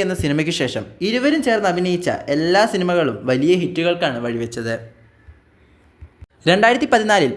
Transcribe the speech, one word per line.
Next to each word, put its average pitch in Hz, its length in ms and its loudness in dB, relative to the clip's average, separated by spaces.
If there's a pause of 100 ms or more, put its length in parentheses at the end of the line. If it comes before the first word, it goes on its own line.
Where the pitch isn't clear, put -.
എന്ന 185 180 -2
സിനിമയ്ക്ക് 151 360 -2
ശേഷം 120 260 -4 (240)
ഇരുവരും 269 380 2
ചേർന്ന് 208 260 2
അഭിനയിച്ച 175 360 0 (280)
എല്ലാ 175 260 4 (120)
സിനിമകളും 175 420 0 (140)
വലിയ 143 320 2
ഹിറ്റുകൾക്കാണ് 165 640 -2
വഴിവെച്ചത്. 117 480 -4 (1800)
രണ്ടായിരത്തി 233 420 4
പതിനാലിൽ 214 440 4